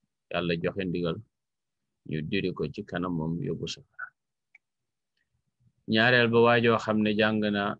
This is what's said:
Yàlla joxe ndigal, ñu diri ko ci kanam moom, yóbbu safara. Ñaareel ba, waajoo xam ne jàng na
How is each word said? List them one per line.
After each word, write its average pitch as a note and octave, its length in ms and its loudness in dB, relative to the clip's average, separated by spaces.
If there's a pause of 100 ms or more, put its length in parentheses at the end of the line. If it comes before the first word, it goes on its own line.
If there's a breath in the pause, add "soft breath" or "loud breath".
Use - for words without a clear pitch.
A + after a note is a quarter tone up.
(300)
Yàlla F2 240 -2
joxe F2 300 -4
ndigal, F2 320 -2 (880)
ñu D#2 160 -4
diri F#2 300 -4
ko E2 160 -8
ci F2 160 -12
kanam F2+ 280 -6
moom, D#2+ 240 -4
yóbbu E2+ 320 -6
safara. - 380 -16 (1800)
Ñaareel A#2 420 4
ba, A#2 100 4
waajoo A#2 380 4
xam G#2+ 220 -2
ne G#2+ 140 2
jàng G#2+ 280 2
na G#2 220 0 (160)